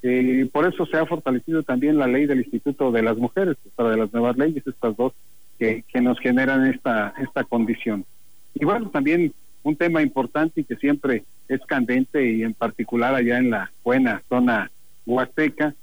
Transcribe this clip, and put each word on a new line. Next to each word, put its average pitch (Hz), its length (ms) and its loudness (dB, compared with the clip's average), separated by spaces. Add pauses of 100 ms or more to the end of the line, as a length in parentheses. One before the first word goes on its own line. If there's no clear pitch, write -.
Eh, 127 520 2
por 151 120 2
eso 180 200 0
se - 100 -4
ha 156 100 2
fortalecido 156 580 -2
también 143 340 2
la 139 100 4
ley 135 180 2
del 143 140 2
Instituto 131 520 -2
de 117 100 2
las 113 160 2
Mujeres, 151 400 0 (160)
otra 117 160 2
de 110 80 2
las 107 160 0
nuevas 120 240 2
leyes, 147 280 0
estas 117 300 -4
dos 127 160 0 (460)
que, 113 340 -2
que 127 80 -2
nos 123 200 2
generan 131 480 2
esta, 117 540 -2
esta 127 220 -4
condición. 110 640 -2 (480)
Y - 100 -4
bueno, 208 280 0
también 156 420 2 (300)
un 151 120 0
tema 170 260 2
importante 147 600 0
y - 20 -2
que 120 140 -6
siempre 139 480 0 (240)
es 135 160 0
candente, 127 680 0
y 110 120 0
en 113 100 -2
particular 120 600 -2
allá 123 260 2
en 127 100 4
la 104 220 -2 (120)
buena 123 460 2
zona 123 420 2 (340)
huasteca 147 760 0